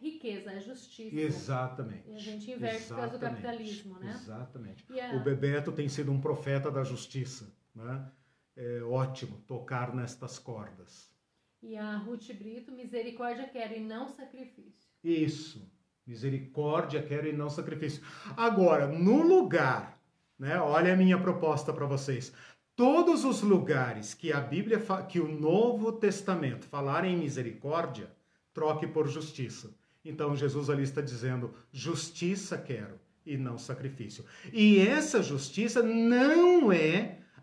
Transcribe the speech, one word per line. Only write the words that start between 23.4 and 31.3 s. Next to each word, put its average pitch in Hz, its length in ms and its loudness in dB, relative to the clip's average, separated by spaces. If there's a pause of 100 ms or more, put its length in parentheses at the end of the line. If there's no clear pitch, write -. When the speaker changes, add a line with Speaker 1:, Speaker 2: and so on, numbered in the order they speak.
Speaker 2:
lugares 135 720 2
que 160 180 -4
a 139 80 0
Bíblia 190 380 0
fa-, 190 240 -2
que - 180 -4
o 156 80 0
Novo 208 640 2
Testamento 180 760 -2
falar 143 380 -2
em 180 120 0
misericórdia, 131 920 -4 (460)
troque 151 320 0
por 151 220 0
justiça. 131 680 -8 (300)
Então, 147 320 -4
Jesus 139 340 -2
ali 139 140 0
está 135 180 -2
dizendo, 123 500 -6 (200)